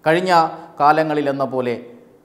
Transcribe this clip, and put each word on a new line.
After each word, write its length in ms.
കഴിഞ്ഞ 260
കാലങ്ങളിലെന്ന 720
പോലെ 220